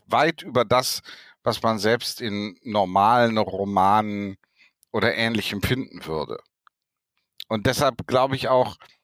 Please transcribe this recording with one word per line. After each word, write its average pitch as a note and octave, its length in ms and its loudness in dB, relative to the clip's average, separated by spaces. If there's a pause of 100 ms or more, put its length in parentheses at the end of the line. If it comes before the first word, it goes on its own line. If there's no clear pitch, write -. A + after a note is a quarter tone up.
Weit D#3 380 0
über A#2+ 220 0
das, B2 360 0 (420)
was A#2 180 -2
man A2 180 0
selbst A#2 420 -2
in G#2 420 -6
normalen G#2+ 760 2
Romanen G2+ 1000 0 (540)
oder A2+ 240 0
Ähnlichem G#2+ 460 -2
finden B2 440 -4
würde. D2 340 -6 (1080)
Und A2 180 -4
deshalb C3 420 0
glaube C3+ 280 2
ich - 120 -4
auch, B2+ 300 2 (260)